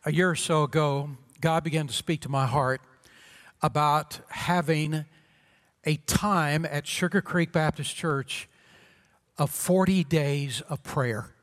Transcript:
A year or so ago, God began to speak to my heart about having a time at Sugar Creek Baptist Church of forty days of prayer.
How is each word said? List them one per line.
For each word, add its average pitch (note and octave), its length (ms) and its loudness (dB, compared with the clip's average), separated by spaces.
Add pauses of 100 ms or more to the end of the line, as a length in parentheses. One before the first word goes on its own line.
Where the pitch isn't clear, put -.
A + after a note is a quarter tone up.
A - 20 0
year F3 200 2
or D#3 40 0
so D#3 280 2
ago, C#3+ 480 0 (280)
God D#3+ 240 2
began D#3+ 220 -2
to - 80 -10
speak - 280 -4
to C3 80 -10
my C3+ 180 2
heart C3 340 0 (800)
about D3 580 2 (100)
having D#3 760 0 (800)
a D#3 120 2 (100)
time E3 580 0
at D3 220 -6
Sugar F3+ 340 0
Creek E3+ 300 -2
Baptist D#3 440 -2
Church C#3 540 -4 (880)
of D3 140 0
forty F#3 520 2
days C#3+ 580 0
of - 200 -8
prayer. A#2+ 600 -4